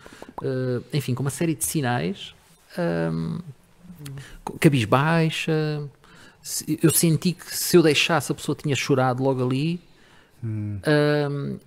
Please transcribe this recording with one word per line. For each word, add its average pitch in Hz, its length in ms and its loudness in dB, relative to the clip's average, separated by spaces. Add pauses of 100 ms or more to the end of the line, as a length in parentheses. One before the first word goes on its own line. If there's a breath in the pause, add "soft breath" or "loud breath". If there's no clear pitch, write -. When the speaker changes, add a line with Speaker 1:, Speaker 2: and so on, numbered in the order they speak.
(420 loud breath)
Speaker 1:
eh, 127 380 -2 (120)
enfim, 135 220 -2
com 127 80 -4
uma 139 80 -2
série 165 240 -2
de - 100 -6
sinais, 147 720 -2 (440)
hum, 165 600 -2 (1040 loud breath)
co-, - 140 -10
cabisbaixa. 151 1300 2 (540 soft breath)
Se-, - 400 -6
eu 165 80 6
senti 165 420 4
que - 240 -10
se - 200 4
eu 175 60 10
deixasse 151 480 2
a 151 40 -2
pessoa - 200 -6
tinha 143 220 -2
chorado 127 460 2
logo 131 220 0
ali. 147 360 0 (640 soft breath)
Speaker 2:
Hum. 107 340 -4 (520)
Speaker 1:
Hum, 139 360 -6